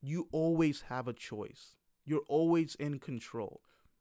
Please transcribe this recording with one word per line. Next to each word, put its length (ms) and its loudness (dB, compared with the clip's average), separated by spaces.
You 300 -4
always 520 4
have 260 -6
a 40 -2
choice. 640 -12
You're 240 0
always 480 4
in 240 -4
control. 600 -8